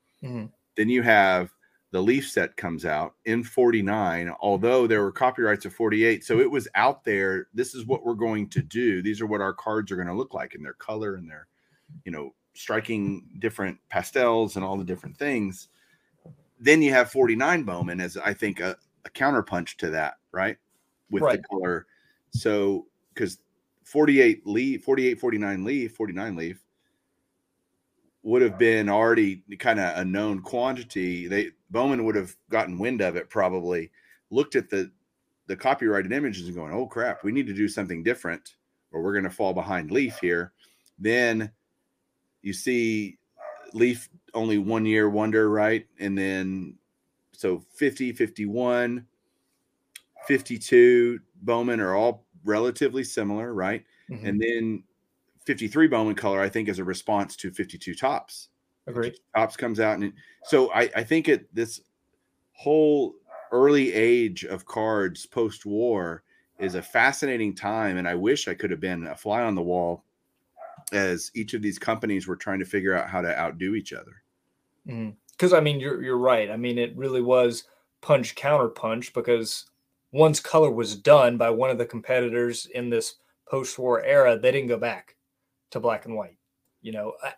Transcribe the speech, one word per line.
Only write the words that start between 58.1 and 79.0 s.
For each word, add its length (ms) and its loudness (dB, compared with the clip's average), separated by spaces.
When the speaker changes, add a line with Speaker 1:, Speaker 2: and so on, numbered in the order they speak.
Speaker 1:
Agreed. 280 -6
Speaker 2:
Topps 220 0
comes 240 -4
out, 140 2
and 100 -4
it, 100 -8
so 280 4
I, 220 2
I 100 -2
think 240 0
it, 260 2
this 260 -6
whole 640 2
early 400 6
age 520 4
of 220 -10
cards 600 -2
post-war 960 -4
is 160 -4
a 80 -6
fascinating 720 0
time, 420 -4
and 100 -4
I 80 -2
wish 320 0
I 80 -6
could 160 -6
have 100 -6
been 260 -6
a 100 -12
fly 260 -4
on 120 -2
the 80 -2
wall 420 -2
as 420 -2
each 200 -6
of 80 -6
these 160 -4
companies 480 -4
were 100 -6
trying 220 -6
to 60 -6
figure 300 -2
out 140 -2
how 140 -4
to 160 -2
outdo 360 -4
each 180 -8
other. 300 -18
Speaker 1:
Mm. 280 -10
'Cause, 140 4
I 80 10
mean, 200 2
you're, 220 -4
you're 160 0
right. 320 2
I 60 -8
mean, 220 -2
it 180 -2
really 260 -2
was 420 4
punch 340 2
counterpunch, 800 0